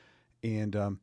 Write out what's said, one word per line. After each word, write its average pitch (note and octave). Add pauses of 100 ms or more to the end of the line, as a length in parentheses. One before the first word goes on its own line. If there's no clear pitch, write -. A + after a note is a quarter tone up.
(440)
And, G#2+
um, G2+